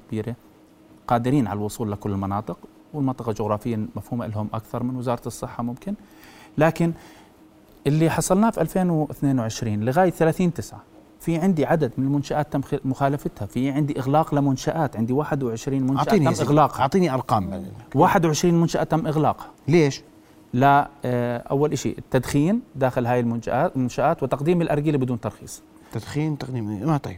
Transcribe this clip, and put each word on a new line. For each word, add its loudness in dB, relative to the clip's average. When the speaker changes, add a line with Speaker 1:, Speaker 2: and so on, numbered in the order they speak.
Speaker 1:
كبيرة -6
قادرين 2
على -4
الوصول -4
لكل -4
المناطق، -4
والمنطقة -2
جغرافيًا -2
مفهومة -6
لهم -4
أكثر -6
من -4
وزارة -4
الصحة -8
ممكن. -8
لكن 2
اللي 4
حصلناه 2
في -2
ألفين 0
واثنين 0
وعشرين -2
لغاية 4
ثلاثين 2
تسعة -10
في -2
عندي 2
عدد 2
من 0
المنشآت -2
تم 0
خ-، -6
مخالفتها، -2
في -2
عندي -2
إغلاق 2
لمنشآت، 0
عندي -2
واحد -2
وعشرين -2
منشأة 0
Speaker 2:
أعطيني 4
Speaker 1:
تم 4
Speaker 2:
يا -2
سيدي، 0
Speaker 1:
إغلاقها. 4
Speaker 2:
أعطيني 2
أرقام. -2
Speaker 1:
واحد 6
وعشرين 4
منشأة 0
تم 0
إغلاقها. 0
Speaker 2:
ليش؟ 4
Speaker 1:
لا، 6
آه، -2
أول 0
إشي -4
التدخين 0
داخل 0
هاي 2
المنشآت، -2
المنشآت 0
وتقديم 0
الأرجيلة 0
بدون -2
ترخيص. -10
Speaker 2:
تدخين، -4
تقديم، -6
ما 2
طيب. -8